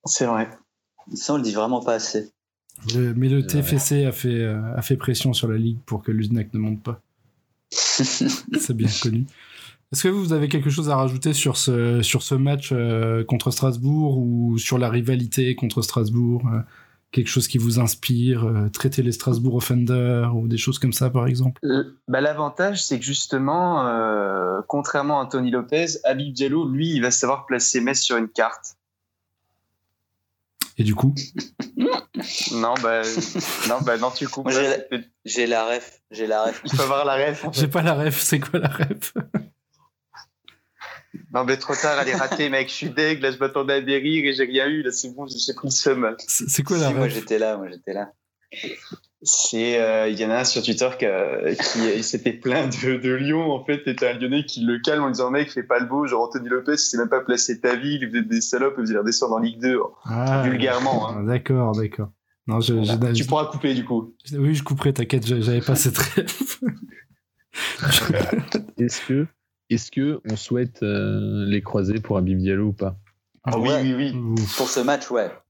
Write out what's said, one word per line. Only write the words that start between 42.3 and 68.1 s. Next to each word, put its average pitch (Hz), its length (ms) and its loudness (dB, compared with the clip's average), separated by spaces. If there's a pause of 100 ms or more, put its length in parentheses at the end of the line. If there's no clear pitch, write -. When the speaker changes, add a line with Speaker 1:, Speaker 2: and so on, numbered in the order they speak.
Speaker 1:
mec. 131 200 0
Je - 40 -10
suis 135 180 -6
deg, 151 300 0
là, 135 100 2
je 127 80 -8
m'attendais 139 340 0
à 139 80 2
des 139 160 0
rires 151 280 0
et 139 80 2
j'ai 131 120 2
rien 135 240 2
eu. 156 140 -2
Là, 127 80 -2
c'est 123 220 -6
bon, 139 140 -12
j'ai 131 260 -4
pris - 140 -6
le 135 40 -2
seum. 127 440 2 (120)
Speaker 3:
C'est, - 220 -2
c'est 143 140 0
quoi 175 140 0
la 151 100 2
Speaker 2:
Si, 127 60 2
moi, 131 100 2
Speaker 3:
ref ? 135 100 0
Speaker 2:
j'étais 110 260 -2
là, 110 180 0
moi, 95 120 -10
j'étais 90 240 -12
là. 101 200 -8 (1080)
Speaker 1:
C'est, 117 600 2
euh, 110 260 2
il 104 100 0
y 110 80 0
en 110 40 0
a 113 100 2
un 127 60 0
sur 120 180 0
Twitter 127 340 2
qui, 123 80 0
a, 82 480 0
qui, - 260 -2 (180)
il 113 80 -2
s'était 120 260 -2
plaint 127 400 -2 (120)
de, 131 120 0
de 127 180 -2
Lyon, 151 380 0
en 131 140 -4
fait, 147 200 -2
et 127 100 -2
t'as 123 160 0
un 120 60 -6
Lyonnais 131 280 0
qui - 160 -8
le 117 180 2
calme 151 240 2
en 135 80 0
disant, « 123 200 0
Mec, 143 200 0
fais 127 100 -4
pas 120 180 2
le 123 80 0
beau, 139 200 0
genre 117 160 2
Anthony 120 240 -4
Lopez, 127 280 0
il - 20 -2
sait - 200 0
même 117 120 0
pas 131 100 2
placer 123 400 0
ta 123 160 4
ville, 135 340 -4
vous 113 60 -6
êtes 110 140 0
des 113 100 2
salopes, 131 400 0
vous 110 100 -2
allez 107 100 2
redescendre 113 360 0
en 113 40 0
Ligue 113 220 -2
deux. » 127 160 2 (280)
Speaker 3:
Ah, 127 420 0
Speaker 1:
Vulgairement, 123 640 0
hein. 104 160 -6
Speaker 3:
d'accord, 123 500 2
d'accord. 104 340 -4 (380)
Non, 113 140 2
je, 120 120 2
Speaker 1:
Voilà. 113 360 2
Speaker 3:
je, 117 80 2
Speaker 1:
Tu 110 60 0
Speaker 3:
je, - 40 -4
Speaker 1:
pourras 151 200 2
couper, 135 280 -2
du 120 80 -2
coup. 117 320 -4 (160)
Speaker 3:
oui, 143 240 2
je 139 80 -2
couperai, 139 300 0
t'inquiète, 120 340 0
je, 120 140 2
j'avais 120 200 2
pas 127 140 2
cette 131 220 2
ref. - 640 -2 (1200)
<laughs> - 960 0